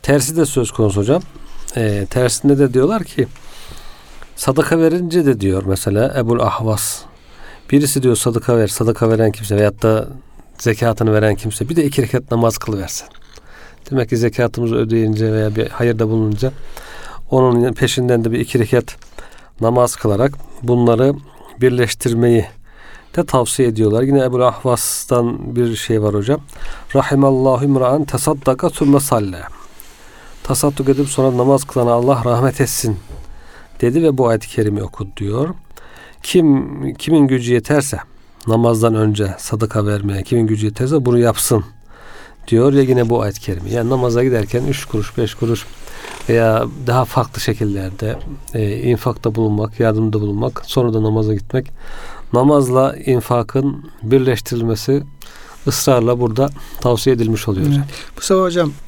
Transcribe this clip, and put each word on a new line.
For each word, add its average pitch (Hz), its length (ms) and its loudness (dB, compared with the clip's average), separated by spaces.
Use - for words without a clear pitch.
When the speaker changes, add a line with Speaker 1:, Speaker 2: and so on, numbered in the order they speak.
Speaker 1:
Tersi 143 340 2
de 160 100 4
söz 127 240 -2
konusu 104 300 2
hocam. 135 220 2
Ee, 104 340 0
tersinde 127 480 2
de 135 160 2
diyorlar 175 300 2
ki, - 220 -4
sadaka 160 440 0
verince 165 460 2
de 117 140 2
diyor 95 260 0
mesela 101 520 0
Ebul 120 220 0
Ahvas, 110 580 -2
birisi 143 320 2
diyor 123 140 4
sadaka 120 420 0
ver, 107 100 4
sadaka 113 420 0
veren 110 220 4
kimse 104 240 -4
veyahut 104 260 2
da 110 260 2
zekatını 110 540 0
veren 107 220 4
kimse 110 340 -6
bir 165 80 -2
de 160 80 2
iki 139 180 0
rekat 120 280 -2
namaz 117 280 2
kılıversin. 98 480 -8
Demek 123 200 0
ki 123 60 0
zekatımızı 117 580 0
ödeyince 110 580 0
veya 107 240 0
bir 113 120 -2
hayırda 117 400 0
bulununca 110 440 0
onun 127 420 4
peşinden 123 520 0
de 113 80 0
bir 120 80 -2
iki 120 180 -2
rekat 117 380 0
namaz 120 360 2
kılarak 113 360 0
bunları 120 520 4
birleştirmeyi 120 840 2
de 175 100 0
tavsiye 127 420 2
ediyorlar. 110 340 2
Yine 135 220 4
Ebu 123 200 0
Ahvas'tan 120 1120 -2
bir 117 200 0
şey 110 260 0
var 104 120 0
hocam. 120 260 0
"Rahimallahu 135 680 2
imra'an 135 400 2
tasaddaka 139 680 0
sümme 139 300 4
salle." 104 380 -2
"Tasadduk 139 440 0
edip 139 200 2
sonra 131 300 2
namaz 135 260 4
kılana 120 280 0
Allah 120 320 2
rahmet 123 360 2
etsin," 117 360 0
dedi 127 220 2
ve 143 160 4
bu 123 100 4
ayet-i 110 200 0
kerime 104 340 -2
okudu 98 340 -10
diyor. 120 380 -4
"Kim, 139 720 2
kimin 156 340 4
gücü 123 260 0
yeterse 120 440 0
namazdan 113 480 4
önce 107 440 0
sadaka 107 480 -2
vermeye, 101 360 -2
kimin 113 240 2
gücü 107 200 0
yeterse 131 380 0
bunu 120 140 4
yapsın," 117 460 2
diyor 120 240 4
ya 139 100 6
yine 123 280 4
bu 117 120 2
ayet-i 104 180 -4
kerime. 92 300 -6
Yani 117 200 -2
namaza 123 340 2
giderken 120 400 0
üç 139 200 -4
kuruş, - 340 -4
beş 117 160 -2
kuruş 117 320 -2
veya 117 360 2
daha 123 180 2
farklı - 360 -4
şekillerde, 104 800 -4
e, 107 220 -2
infakta 113 440 -2
bulunmak, 107 460 -2
yardımda 110 400 2
bulunmak, 104 460 -4
sonra 120 280 0
da 110 80 0
namaza 107 320 0
gitmek, 127 360 -4
namazla 131 640 4
infakın 131 920 -2
birleştirilmesi 120 1000 0
ısrarla 123 540 2
burada 123 300 0
tavsiye 123 360 2
edilmiş 113 320 0
oluyor 107 180 0
hocam. 143 180 2
Speaker 2:
Evet. 139 100 -10
Bu - 40 -14
sabah 190 220 2
hocam 170 300 0